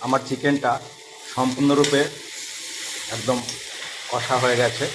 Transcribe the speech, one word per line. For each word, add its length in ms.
আমার 220
চিকেনটা 440
সম্পূর্ণরূপে 640
একদম 220
কষা 320
হয়ে 180
গেছে 340